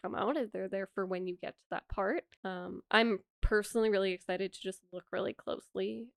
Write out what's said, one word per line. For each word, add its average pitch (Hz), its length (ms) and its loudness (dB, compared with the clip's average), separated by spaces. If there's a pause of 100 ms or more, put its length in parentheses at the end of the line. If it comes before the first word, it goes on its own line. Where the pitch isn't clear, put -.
come 175 140 -4
out. 240 220 0 (160)
They're 190 160 -4
there 196 260 -4
for 196 100 0
when 185 220 -2
you 180 140 -4
get - 160 -8
to - 140 -20
that - 180 -4
part. 208 340 0 (220)
Um, 185 440 -6
I'm 220 300 6 (220)
personally 220 480 4
really 190 240 4
excited 185 400 -4
to - 80 -14
just 190 180 -8 (140)
look 180 180 -10
really - 220 0
closely 220 840 -4